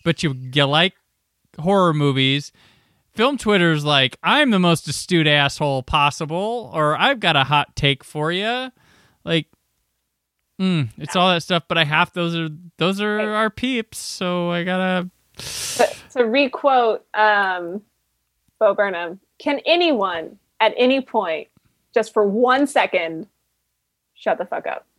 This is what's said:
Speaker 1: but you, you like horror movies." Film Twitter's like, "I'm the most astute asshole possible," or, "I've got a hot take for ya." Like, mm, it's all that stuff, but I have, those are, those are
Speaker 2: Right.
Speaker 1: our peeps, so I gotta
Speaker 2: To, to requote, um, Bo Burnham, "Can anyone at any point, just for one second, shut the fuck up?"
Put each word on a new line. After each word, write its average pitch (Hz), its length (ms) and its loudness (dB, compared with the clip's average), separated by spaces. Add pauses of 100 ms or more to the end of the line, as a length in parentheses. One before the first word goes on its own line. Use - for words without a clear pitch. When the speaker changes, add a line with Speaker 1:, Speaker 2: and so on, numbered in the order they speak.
Speaker 1:
but 165 180 -2
you, 143 120 0 (180)
you 143 140 4
like 160 260 2 (680)
horror 175 360 2
movies." 139 580 0 (600)
Film 254 240 0
Twitter's 170 480 2
like, 139 360 0
"I'm 247 280 2
the 196 80 4
most 175 280 2
astute 160 400 0
asshole 143 560 0
possible," 165 920 -2
or, 151 200 2
"I've 226 260 0
got 165 160 2
a 135 80 4
hot 143 300 0
take 139 300 -2
for 151 260 -6
ya." 233 380 -4 (560)
Like, 165 220 -2 (1120)
mm, 170 280 0 (100)
it's 147 180 -8
all 185 140 2
that 170 120 0
stuff, 170 260 -2
but 170 100 -2
I 160 60 4
have, 156 280 0
those 170 240 -4
are, 165 120 -4 (300)
those 190 220 0
are 208 160 -2
Speaker 2:
Right. 214 120 -2
Speaker 1:
our 214 220 -2
peeps, 254 480 -6
so 180 520 -4
I 170 140 -2
gotta 185 440 -2 (300)
Speaker 2:
To, - 500 -2 (240)
to 247 140 2
requote, 254 760 2 (100)
um, 196 680 0 (760)
Bo 202 160 4
Burnham, 185 460 -4 (180)
"Can 285 280 -2
anyone 226 720 0 (220)
at 220 160 4
any 254 240 2
point, 185 480 -4 (460)
just 220 180 0
for 214 140 2
one 247 400 2
second, 175 600 -2 (880)
shut 185 240 -4
the 185 80 -8
fuck 165 200 -8
up?" - 200 -10 (120)